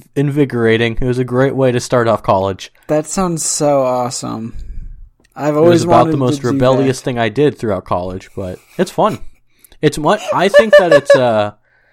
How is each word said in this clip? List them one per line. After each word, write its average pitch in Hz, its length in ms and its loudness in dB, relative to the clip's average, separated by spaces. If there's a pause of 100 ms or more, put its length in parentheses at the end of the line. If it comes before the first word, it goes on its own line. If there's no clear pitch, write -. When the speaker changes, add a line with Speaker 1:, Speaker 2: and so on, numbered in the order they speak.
(140)
Speaker 1:
invigorating. 120 840 0
It 123 60 2
was 123 120 -2
a 131 60 0
great 127 320 0
way 131 160 2
to 123 80 0
start 120 260 0
off 110 160 0
college. 98 500 -4 (140)
Speaker 2:
That 151 200 -2
sounds 175 380 -4
so 143 380 0
awesome. 120 720 -4 (800)
I've 147 200 -2
Speaker 1:
It - 20 0
Speaker 2:
always 170 140 6
Speaker 1:
was 170 120 2
about 175 180 2
Speaker 2:
wanted 160 100 0
Speaker 1:
the 151 60 0
most 131 180 0
Speaker 2:
to 139 60 -10
do 127 100 -2
Speaker 1:
rebellious 131 480 2
Speaker 2:
that. - 40 -12
Speaker 1:
thing 123 140 -4
I 113 100 0
did 127 300 0
throughout 98 260 -4
college, 92 520 -6
but 92 240 -10 (180)
it's 185 140 -2
fun. 208 260 -2 (640)
It's 151 160 0
mu-, 160 180 0 (160)
I 170 160 2
think 226 300 4
that 175 140 4
it's, 143 240 4
uh, 107 380 2 (380)